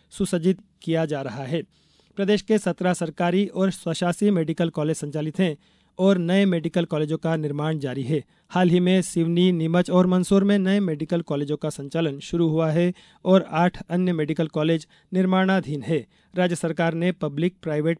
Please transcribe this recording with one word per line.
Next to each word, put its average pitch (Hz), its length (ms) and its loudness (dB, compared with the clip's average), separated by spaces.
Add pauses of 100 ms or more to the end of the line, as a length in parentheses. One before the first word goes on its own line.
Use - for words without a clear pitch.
(120)
सुसज्जित 180 460 0 (240)
किया 160 220 0
जा 147 180 -4
रहा 139 220 -8
है। 151 180 -4 (560)
प्रदेश 196 240 0
के 220 160 0
सत्रह 180 360 -2
सरकारी 175 520 -2
और 185 260 -2
स्वशासी 175 580 -2
मेडिकल 165 400 0
कॉलेज 156 260 -2
संचालित 151 420 -6
हैं 175 180 0 (420)
और 190 200 4
नए 180 260 2
मेडिकल 170 400 0
कॉलेजों 156 340 -2
का 165 180 -2
निर्माण 151 420 -4
जारी 135 240 -6
है। 135 200 -2 (280)
हाल 180 180 2
ही 180 120 4
में 180 220 4
सिवनी, 170 500 2
नीमच 170 380 0
और 180 160 4
मंदसौर 185 380 2
में 202 140 2
नए 196 220 2
मेडिकल 165 420 -2
कॉलेजों 147 340 -4
का 151 140 -6
संचालन 147 500 -4
शुरू 170 280 0
हुआ 156 220 0
है 175 220 2 (320)
और 185 260 4
आठ 170 320 0
अन्य 180 300 0
मेडिकल 156 360 -2
कॉलेज 160 380 0 (260)
निर्माणाधीन 185 720 2
है। 151 220 -2 (300)
राज्य 180 220 0
सरकार 165 380 -2
ने 175 200 0
पब्लिक 156 480 -4
प्राइवेट 156 380 -2